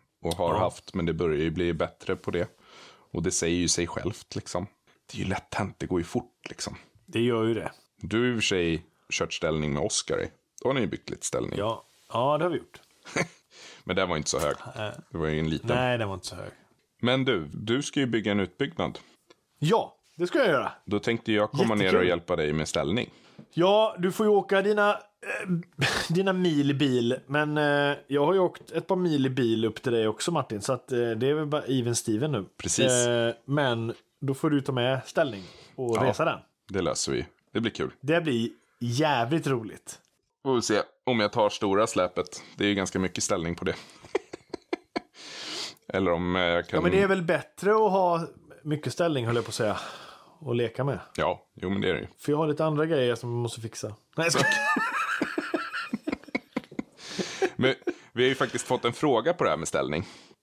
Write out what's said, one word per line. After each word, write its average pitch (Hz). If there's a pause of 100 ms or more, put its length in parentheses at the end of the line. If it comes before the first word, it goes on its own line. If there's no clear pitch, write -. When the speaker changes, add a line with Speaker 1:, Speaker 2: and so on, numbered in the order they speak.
(220)
Speaker 1:
Och 82
har 85
Speaker 2:
Ja. -
Speaker 1:
haft, -
men 87
det 82
börjar 80
ju 82
bli 85
bättre 85
på -
det. 87 (640)
Och 85
det 90
säger 85
ju 87
sig 85
självt, -
liksom. - (440)
Det -
är 98
ju 95
lätt -
hänt, 95
det -
går 90
ju 82
fort, - (100)
liksom. - (300)
Speaker 2:
Det 113
gör 117
ju 113
det. 98 (260)
Speaker 1:
Du 101
har 123
i 123
och 120
för 110
sig 85 (260)
kört -
ställning 78
med 69
Oscar -
i. - (300)
Då 120
har 135
ni 135
ju 101
byggt -
lite -
ställning. -
Speaker 2:
Ja. 110 (280)
Ja, 139
det 156
har 180
vi 139
gjort. - (360)
Speaker 1:
<laughs> 180 (580)
Men 92
den 92
var 82
inte 76
så -
hög. 76 (200)
Speaker 2:
Äh. 107 (220)
Speaker 1:
Det -
var 80
ju 78
en 78
liten. 78
Speaker 2:
Nej, 123
den 113
var 95
inte 95
så 90
hög. 98 (500)
Speaker 1:
Men 127
du, 95
du 117
ska -
ju 139
bygga 110
en 101
utbyggnad. 92 (600)
Speaker 2:
Ja, 175 (220)
det 175
ska 320
jag 262
göra. 123 (140)
Speaker 1:
Då 101
tänkte 113
jag 107
komma 117
ner 104
Speaker 2:
Jättekul. 92
Speaker 1:
och 90
hjälpa 87
dig 76
med 78
ställning. 85 (440)
Speaker 2:
Ja, 202
du 180
får 214
ju 208
åka 196
dina, 208
eh, 185 (240)
<laughs> -
dina 190
mil 156
i -
bil. 127
Men, 151
eh, 143 (100)
jag 143
har 170
ju 196
åkt -
ett 160
par 190
mil 160
i 135
bil 113
upp 107
till 123
dig 110
också, 107
Martin. 123
Så 131
att, 127
eh, 123 (120)
det 113
är 147
väl 156
bara 147
even 120
Steven 117
nu. 101 (120)
Speaker 1:
Precis. -
Speaker 2:
Eh, 120 (120)
men 120 (280)
då 135
får 156
du 147
ta 135
med 127
ställning 117 (320)
och 117
Speaker 1:
Ja, 123
Speaker 2:
resa 151
den. 123 (300)
Speaker 1:
det 95
löser 73
vi. 65 (280)
Det 110
blir 113
kul. - (100)
Speaker 2:
Det 160
blir 120 (300)
jävligt 131
roligt. 117 (440)
Speaker 1:
Får 131
vi 117
se 107 (240)
om 123
jag 104
tar 107
stora 104
släpet. - (140)
Det 101
är 101
ju 101
ganska 95
mycket 92
ställning 85
på 92
det. 85
<laughs> - (2000)
Eller 95
om, 90
eh, 92
jag 87
kan -
Speaker 2:
Ja, -
men 175
det 190
är 196
väl 190
bättre 170
att 220
ha 175 (360)
mycket 147
ställning, 151
höll 117
jag 113
på 117
att 110
säga, 104 (640)
och 127
leka 120
med. 185 (160)
Speaker 1:
Ja, 85 (140)
jo, 90
men 98
det 101
är 87
det 65
ju. - (120)
Speaker 2:
För -
jag 147
har 156
lite 151
andra 156
grejer 127
som 120
jag 120
måste 117
fixa. 113
Nej, 107 (300)
jag 165
skojar. -
Speaker 1:
<laughs> 880 (3000)
Men 131 (380)
vi 120
har 131
ju 135
faktiskt 127
fått 123
en 120
fråga 139
på 170
det 101
här 76
med 80
ställning. 73 (380)